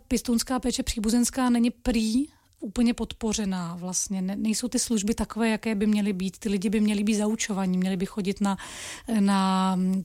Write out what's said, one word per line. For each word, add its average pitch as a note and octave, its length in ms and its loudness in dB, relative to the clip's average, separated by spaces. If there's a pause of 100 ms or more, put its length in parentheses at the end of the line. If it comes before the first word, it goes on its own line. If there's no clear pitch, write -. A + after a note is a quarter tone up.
pěstounská B3 520 0
péče B3+ 220 -2
příbuzenská A#3+ 680 0
není A#3+ 200 4
prý A#3 540 0 (400)
úplně A#3 300 2
podpořená G3 840 -4
vlastně. F#3 420 -4
Ne-, F#3+ 140 -4
nejsou A3 320 -2
ty B3+ 100 -2
služby A3+ 360 0
takové, A3+ 340 -2
jaké A3 260 -2
by G#3 120 0
měly G#3 260 2
být. F#3 260 -4
Ty - 100 -6
lidi G3 220 0
by G#3+ 100 2
měli G#3 240 2
být A3 100 2
zaučovaní, G3+ 640 0
měli F#3+ 180 0
by F#3+ 100 -2
chodit G3 340 -4
na, G3 160 0 (640)
na, F#3+ 580 4 (260)